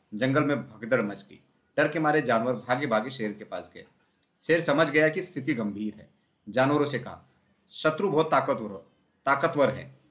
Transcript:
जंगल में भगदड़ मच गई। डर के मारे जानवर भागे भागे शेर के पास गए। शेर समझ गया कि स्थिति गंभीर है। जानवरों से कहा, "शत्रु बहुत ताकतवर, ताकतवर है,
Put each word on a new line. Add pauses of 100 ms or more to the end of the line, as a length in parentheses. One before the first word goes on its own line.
(140)
जंगल
में
भगदड़
मच
गई। (360)
डर
के
मारे
जानवर
भागे
भागे
शेर
के
पास
गए। (580)
शेर
समझ
गया
कि
स्थिति
गंभीर
है। (380)
जानवरों
से
कहा, (480)
"शत्रु
बहुत
ताकतवर, (500)
ताकतवर
है, (120)